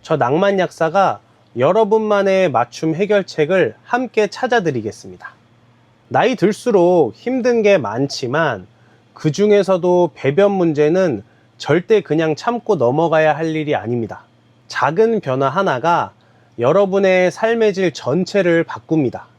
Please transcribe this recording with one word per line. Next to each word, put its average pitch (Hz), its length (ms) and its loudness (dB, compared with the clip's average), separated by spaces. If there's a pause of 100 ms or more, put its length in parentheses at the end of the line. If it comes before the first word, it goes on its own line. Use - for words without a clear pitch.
저 160 160 -2
낭만 180 420 2
약사가 165 600 -2 (380)
여러분만의 196 920 2
맞춤 160 440 -2
해결책을 180 880 -2
함께 233 440 -2
찾아드리겠습니다. 131 1040 -6 (760)
나이 190 260 2
들수록 180 800 2
힘든 240 460 -2
게 202 160 4
많지만 123 880 -4 (460)
그중에서도 180 1000 2
배변 190 360 2
문제는 160 720 0 (340)
절대 180 440 0
그냥 156 340 -2
참고 233 400 -2
넘어가야 151 600 2
할 160 200 -4
일이 147 200 -2
아닙니다. 113 480 -6 (440)
작은 208 540 0
변화 135 280 -2
하나가 156 640 -2 (480)
여러분의 185 720 2
삶의 226 420 0
질 180 200 -2
전체를 170 680 0
바꿉니다. 131 640 -4 (120)